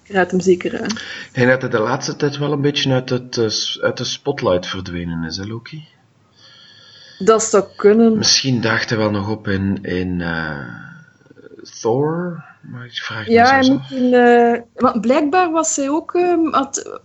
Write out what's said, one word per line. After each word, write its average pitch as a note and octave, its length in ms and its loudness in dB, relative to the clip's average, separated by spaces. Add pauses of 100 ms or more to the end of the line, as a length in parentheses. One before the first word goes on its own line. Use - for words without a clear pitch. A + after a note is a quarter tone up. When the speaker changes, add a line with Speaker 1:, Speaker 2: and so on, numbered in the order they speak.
Speaker 1:
raad F#3 220 0
hem F#3 100 0
zeker F3+ 400 0
aan. - 80 -8
Speaker 2:
Ik - 440 -10
denk B2 160 2
dat B2+ 120 4
hij B2+ 100 -6
de A#2 80 2
laatste B2 380 -2
tijd C#3 220 -2
wel D3 140 -4
een C#3+ 80 -2
beetje C#3+ 320 0
uit B2+ 180 0
het, B2 280 -4
eh, A2 100 2
s-, - 320 -6
uit A#2+ 160 -2
de B2+ 80 -8
spotlight A2 640 -2
verdwenen F2 580 -8
is, E2 120 -8
hè, F#2+ 100 -10
Loki? A#2 380 -14 (1300)
Speaker 1:
Dat G#3+ 240 4
zou G3 220 2 (120)
kunnen. A3 420 4
Speaker 2:
Misschien B2+ 420 2
daagt A2 280 0
hij A2+ 100 0
wel G#2+ 120 2
nog G#2 200 -2
op G#2+ 180 -6
in, G2 340 0
in, F2+ 380 -2
eh, E2 380 -4 (1200)
Thor, D#3 640 -2 (180)
maar B2 220 -16
ik A#2 80 -20
vraag - 340 -10
me A3+ 60 -2
Speaker 1:
Ja, B3+ 300 6
Speaker 2:
soms C4 60 4
Speaker 1:
hij C4+ 80 4
Speaker 2:
af. - 140 -8
Speaker 1:
moet C4 100 -6
in, B3 140 4
eh, A#3+ 460 6 (140)
want A#3+ 260 0
blijkbaar D#4 500 2
was D#4+ 260 -2
hij C#4 140 -2
ook, D#4+ 240 -4
ehm, F4 360 2
had, - 540 -4